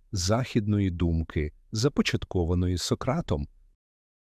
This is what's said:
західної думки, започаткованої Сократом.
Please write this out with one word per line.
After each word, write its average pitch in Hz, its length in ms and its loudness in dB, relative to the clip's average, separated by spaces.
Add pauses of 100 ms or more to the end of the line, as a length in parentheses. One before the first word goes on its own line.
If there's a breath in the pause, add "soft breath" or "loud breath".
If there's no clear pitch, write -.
(120)
західної 104 800 2
думки, 82 600 0 (200)
започаткованої 90 1040 0
Сократом. 107 720 -2 (720)